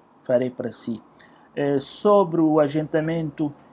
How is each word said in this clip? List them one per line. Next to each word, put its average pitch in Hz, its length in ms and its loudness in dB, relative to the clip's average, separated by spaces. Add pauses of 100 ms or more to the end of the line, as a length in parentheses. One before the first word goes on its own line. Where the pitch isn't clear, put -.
(180)
farei 123 320 0
para 117 200 -8
si. - 320 -10 (520)
Eh, 143 240 0
sobre 180 640 2
o 156 180 4
agendamento 156 960 -2 (180)